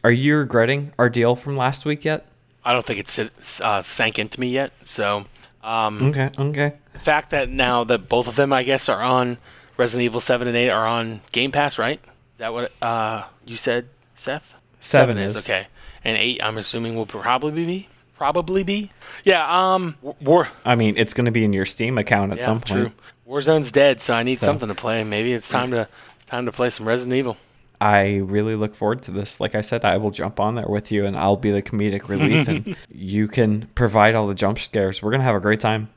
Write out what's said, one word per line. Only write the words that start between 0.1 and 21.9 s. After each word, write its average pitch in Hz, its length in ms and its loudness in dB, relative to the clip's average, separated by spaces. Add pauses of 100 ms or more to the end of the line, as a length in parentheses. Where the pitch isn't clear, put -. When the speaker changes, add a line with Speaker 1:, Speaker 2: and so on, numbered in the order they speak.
Speaker 1:
you 139 260 2
regretting 135 600 0
our 123 100 4
deal 120 280 2
from 139 200 -8
last 131 300 -2
week 147 180 -4
yet? 156 220 -4 (400)
Speaker 2:
I 123 80 2
don't 123 120 0
think 101 140 -6
it's, - 640 -6
uh, 104 220 2
sank 113 360 -2
into 107 200 -6
me 123 100 -2
yet. 131 240 -2 (120)
So, 101 400 -4 (380)
um, 110 460 0
Speaker 1:
Okay, 139 280 -2
okay. 147 360 -2 (200)
Speaker 2:
the 147 60 -18
fact 151 320 0
that 135 180 -2
now 123 360 0
that 113 240 0
both 117 180 2
of 113 80 -8
them, 139 180 2
I 127 100 2
guess, 135 260 0
are 104 120 0
on 123 360 0 (400)
Resident 123 280 0
Evil 117 140 -2
seven 123 280 0
and 120 100 0
eight 123 120 2
are 110 160 2
on 113 360 -2 (100)
Game 131 200 -2
Pass, 143 280 0
right? 127 200 -2 (340)
Is - 60 -20
that 113 140 -8
what, 120 180 -6 (100)
uh, 110 420 -4 (220)
you 117 100 -14
said, 123 320 -4 (280)
Seth? - 460 -12 (200)
Speaker 1:
Seven 127 340 2
Speaker 2:
Seven - 20 -4
is. 101 180 -4
Speaker 1:
is. 104 140 -8
Speaker 2:
Okay. 98 180 -4 (360)
And 113 140 -2
eight, 117 260 -2
I'm 110 140 -4
assuming, 113 380 -6
will 110 100 -4
probably 131 600 -2
be, 185 220 -6 (300)
probably 175 460 0
be. 202 280 -4 (320)
Yeah, 175 220 4 (280)
um, 175 300 0
w-, 139 180 -12
War- 156 280 6 (160)
Speaker 1:
I 123 100 4
mean, 110 220 2
it's 110 160 2
gonna 120 180 2
be 113 120 2
in 104 100 4
your 95 120 0
Steam 120 320 -2